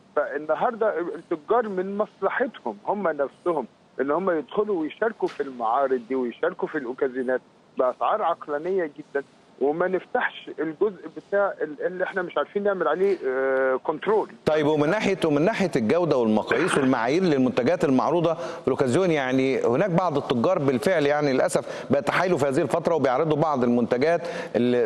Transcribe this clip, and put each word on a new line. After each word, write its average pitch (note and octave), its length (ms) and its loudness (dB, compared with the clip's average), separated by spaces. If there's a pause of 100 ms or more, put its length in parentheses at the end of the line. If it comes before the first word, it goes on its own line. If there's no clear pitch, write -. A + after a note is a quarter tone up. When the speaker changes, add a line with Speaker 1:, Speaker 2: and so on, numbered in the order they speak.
(160)
Speaker 1:
فالنهارده D#3 840 -2
التجار F3 680 -2
من F#3+ 280 -4
مصلحتهم - 880 -4
هم F#3+ 220 -2
نفسهم C#3+ 600 -2 (340)
ان C#3 100 -2
هم F3+ 200 -2
يدخلوا F#3 500 -2
ويشاركوا F#3+ 460 -4
في - 160 -6
المعارض C3 680 -2
دي C3 60 -2
ويشاركوا D#3 520 -4
في D#3+ 100 -6
الاوكازيونات B2+ 640 -4 (360)
باسعار C3+ 440 0
عقلانيه E3+ 640 -4 (140)
جدا، C#3+ 260 -8 (380)
وما D#3+ 260 0
نفتحش - 600 -4 (100)
الجزء D#3+ 480 -4 (100)
بتاع G3 440 -2
ال-، D3+ 240 -6
اللي F3+ 180 -4
احنا F#3 180 -4
مش E3 160 -6
عارفين G3+ 260 -2
نعمل F#3 240 0
عليه، F#3 300 2 (100)
آه، C3 560 0
control. D#3+ 460 0 (160)
Speaker 2:
طيب، D#3 220 2
ومن D3+ 220 2
ناحيه، G3 360 0
ومن D3 160 2
ناحيه E3+ 340 0
الجوده D3 420 2
والمقاييس A#2 600 2
والمعايير C3 460 2
للمنتجات C#3 600 2
المعروضه D3+ 500 4
في - 340 -8
الاوكازيون، C#3 440 2
يعني C3 540 2
هناك D#3+ 240 2
بعض E3+ 280 2
التجار C#3+ 420 0
بالفعل C#3+ 460 2
يعني D3 280 2
للاسف - 580 -2
بيتحايلوا E3 460 2
في C#3 100 0
هذه C3+ 140 0
الفتره E3 340 0
وبيعرضوا C#3+ 420 2
بعض D3 260 2
المنتجات B2 580 2 (340)
اللي، B2 300 2